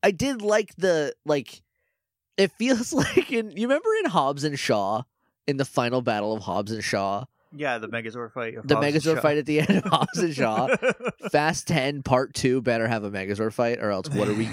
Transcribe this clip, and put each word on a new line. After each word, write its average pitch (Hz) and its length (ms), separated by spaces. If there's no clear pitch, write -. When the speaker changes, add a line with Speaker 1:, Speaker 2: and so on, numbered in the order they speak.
Speaker 1:
I 202 100
did 233 300
like 208 360
the, 160 360
like, 143 360
it 190 160
feels 247 400
<laughs> - 0
like - 380
in, 226 200
you 208 160
remember 311 220
in 330 60
Hobbs 143 340
and 147 140
Shaw, 107 460
in 139 120
the 135 80
final 127 360
battle 110 320
of 107 100
Hobbs 98 280
and 107 120
Shaw? 101 420
Speaker 2:
Yeah, 139 280
the 110 100
Megazord 113 440
fight 117 240
of 107 100
Speaker 1:
The 143 80
Speaker 2:
Hobbs 127 100
and 147 100
Speaker 1:
Megazord 156 200
Speaker 2:
Shaw. 127 60
Speaker 1:
fight 147 180
at 139 80
the 151 140
end 196 160
of - 80
Hobbs 170 340
and 165 160
Shaw. 120 320
Speaker 2:
<laughs> 233 320
Speaker 1:
Fast 151 360
Ten 143 360
Part 127 320
Two 131 260
better 113 260
have 113 160
a 104 80
Megazord 101 420
fight, 120 260
or 110 120
else 95 180
what 104 180
are 104 80
we 110 180